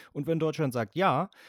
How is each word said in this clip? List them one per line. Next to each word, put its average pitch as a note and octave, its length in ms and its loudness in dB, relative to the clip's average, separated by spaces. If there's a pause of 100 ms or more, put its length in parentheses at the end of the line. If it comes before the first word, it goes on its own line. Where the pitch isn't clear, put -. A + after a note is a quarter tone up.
(140)
Und D3 140 -6
wenn E3 120 2
Deutschland D3+ 340 0
sagt A#2 220 -4
„Ja“, E3+ 340 2 (200)